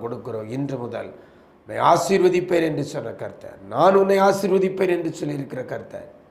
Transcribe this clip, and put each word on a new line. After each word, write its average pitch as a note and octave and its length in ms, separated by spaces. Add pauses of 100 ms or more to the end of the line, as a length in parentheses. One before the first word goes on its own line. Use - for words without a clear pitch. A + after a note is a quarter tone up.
கொடுக்கிறோம். A2+ 440
இன்று C#3 280
முதல் A2+ 380 (540)
"உன்னை A2 140
ஆசீர்வதிப்பேன்" F3 800
என்று D3 220
சொன்ன B2 260
கர்த்தர், - 480 (100)
"நான் D3+ 260
உன்னை G3 260
ஆசீர்வதிப்பேன்" F#3+ 680
என்று E3+ 320
சொல்லியிருக்கிற C3+ 440
கர்த்தர், - 480 (180)